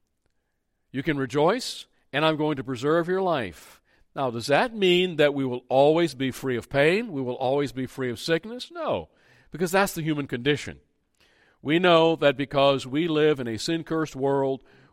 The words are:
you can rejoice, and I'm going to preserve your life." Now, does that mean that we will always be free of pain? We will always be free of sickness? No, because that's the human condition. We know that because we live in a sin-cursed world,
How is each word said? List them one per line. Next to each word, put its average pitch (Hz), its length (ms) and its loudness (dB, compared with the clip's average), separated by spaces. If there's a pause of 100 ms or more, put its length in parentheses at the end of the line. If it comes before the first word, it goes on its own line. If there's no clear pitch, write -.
(920)
you 135 120 -6
can 147 160 -2
rejoice, 147 680 -2 (260)
and 143 120 0
I'm 160 120 2
going 151 200 -2
to 131 80 -8
preserve 143 440 0
your 190 140 -2
life." 135 580 -4 (360)
Now, 135 140 -2
does 113 160 -6
that 202 260 2
mean 185 440 2
that 147 180 4
we 139 100 -2
will 123 240 -6
always 147 460 4
be 131 160 -2
free 123 260 -4
of 110 140 -8
pain? 180 420 2
We 139 80 -6
will 123 140 -4
always 131 380 0
be 127 140 -6
free 127 240 -6
of 113 100 -8
sickness? 214 500 -4
No, 240 380 -4 (420)
because 165 220 -4
that's 196 220 2
the 165 80 -6
human 147 260 -4
condition. 123 500 -4 (840)
We 151 200 0
know 165 340 6
that 143 220 2
because 139 500 2
we 151 220 -2
live 151 320 2
in 120 80 -6
a 110 100 -6
sin-cursed 160 560 -4
world, 135 480 -2 (300)